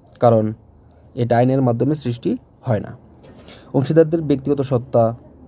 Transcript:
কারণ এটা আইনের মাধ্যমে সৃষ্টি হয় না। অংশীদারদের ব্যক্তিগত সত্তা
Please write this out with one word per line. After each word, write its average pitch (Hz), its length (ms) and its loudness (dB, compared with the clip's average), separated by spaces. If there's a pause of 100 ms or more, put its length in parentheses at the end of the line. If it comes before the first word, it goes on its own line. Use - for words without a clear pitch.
(200)
কারণ 110 340 4 (640)
এটা 117 220 0
আইনের 131 240 2
মাধ্যমে 127 340 0
সৃষ্টি 151 420 -6 (240)
হয় 107 180 -2
না। - 180 -12 (760)
অংশীদারদের 160 480 2
ব্যক্তিগত 143 400 -2
সত্তা 117 540 0 (320)